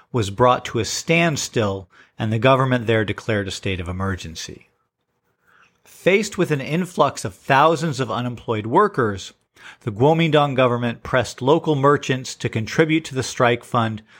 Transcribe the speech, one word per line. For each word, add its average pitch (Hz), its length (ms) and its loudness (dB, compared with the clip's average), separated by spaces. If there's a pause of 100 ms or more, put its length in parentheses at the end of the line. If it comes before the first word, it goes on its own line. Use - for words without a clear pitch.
(120)
was 110 180 -2
brought 123 360 2
to - 140 -4
a 104 60 -2
standstill, 127 1040 -2 (300)
and 110 120 -2
the 113 60 0
government 127 480 2
there 113 180 2
declared 101 440 -4
a 92 40 -8
state 95 280 -6
of 87 100 -8
emergency. 90 800 -8 (1120)
Faced - 540 0
with 170 140 0
an 139 100 -2
influx 151 640 -2
of 104 80 -8
thousands 147 680 2
of 117 120 -4
unemployed 113 560 -4
workers, 127 680 0 (480)
the 120 100 -6
Kuomintang 147 640 2
government 120 460 0
pressed - 400 -2
local 151 340 2
merchants 139 600 0
to - 120 -6
contribute 156 580 0
to 131 100 -14
the 131 80 -2
strike 120 400 0
fund 113 400 -2 (160)